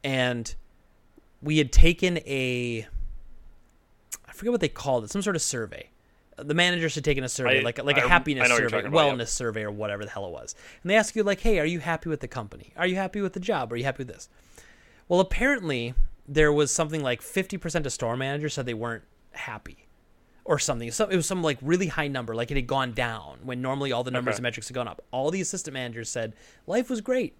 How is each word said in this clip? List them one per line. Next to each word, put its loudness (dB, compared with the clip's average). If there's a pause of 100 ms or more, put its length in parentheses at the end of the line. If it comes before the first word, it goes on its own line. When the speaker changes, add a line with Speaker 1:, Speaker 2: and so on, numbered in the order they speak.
Speaker 1:
And -2 (880)
we 2
had 4
taken 10
a, -2 (1400)
I -20
forget -4
what 2
they 0
called 0
it, -12
some -2
sort 0
of -2
survey. -6 (480)
The -6
managers 2
had -6
taken 2
a -6
survey, 2
Speaker 2:
I, 0
Speaker 1:
like, -4
like 2
Speaker 2:
I, 4
Speaker 1:
a 2
happiness 4
Speaker 2:
I 6
know 6
what 4
you're 2
Speaker 1:
survey, -2
Speaker 2:
talking -6
about, 6 (120)
yeah. -4
Speaker 1:
wellness -6
survey, -4
or -6
whatever -6
the -12
hell -8
it -8
was. -12 (300)
And -4
they 6
ask 2
you, 2
like, 2
"Hey, 4
are 2
you 0
happy -4
with -2
the -8
company? -10
Are -2
you 2
happy -4
with -2
the -6
job? -2
Are -4
you -4
happy -2
with -10
this?" -18 (800)
Well, 4
apparently, 0 (340)
there 6
was 4
something 0
like 0
fifty -4
percent -4
of -6
store -2
managers -4
said -4
they -4
weren't -6 (280)
happy -12 (560)
or 0
something. -2
So, 0
it 0
was 2
some, -4
like, 0
really 2
high -2
number, -6
like, -4
it -2
had -2
gone 0
down -6
when -6
normally -2
all 0
the -6
numbers -2
Speaker 2:
Okay. -4
Speaker 1:
and -8
metrics -4
had -12
gone -4
up. -16
All -2
the -4
assistant -6
managers -8
said, -6 (340)
"Life -2
was -4
great." -2